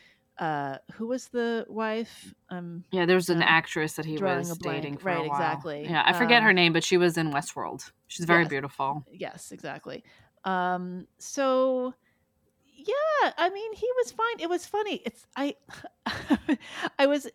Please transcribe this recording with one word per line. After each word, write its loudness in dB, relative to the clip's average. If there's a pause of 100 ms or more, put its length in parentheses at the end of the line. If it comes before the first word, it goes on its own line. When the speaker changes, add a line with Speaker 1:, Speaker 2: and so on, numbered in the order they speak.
(380)
Speaker 1:
uh, -4 (160)
who -6
was -4
the -4
wife? -6 (140)
Um, -10
Speaker 2:
Yeah, 2
there 8
was 2
an 4
Speaker 1:
uh, 6
Speaker 2:
actress 4
that -6
he -4
Speaker 1:
drawing 0
Speaker 2:
was -4
Speaker 1:
a -8
blank. -4
Speaker 2:
dating -8
for -6
a -2
Speaker 1:
Right, -4
Speaker 2:
while. -2
Speaker 1:
exactly. -4
Speaker 2:
Yeah, 0
I 6
forget 6
her 6
Speaker 1:
Um, 8
Speaker 2:
name, 6
but 2
she 4
was 4
in 0
Westworld. -6 (140)
She's -10
very 6
Speaker 1:
Yes. 0
Speaker 2:
beautiful. -4
Speaker 1:
Yes, -12
exactly. -14 (400)
Um, -4 (120)
so, 0 (720)
yeah, 0
I 2
mean, -8
he -4
was 0
fine. -4
It -4
was -2
funny. -4 (100)
It's, -12 (100)
I, -4 (500)
<laughs> -2
I 6
was, 0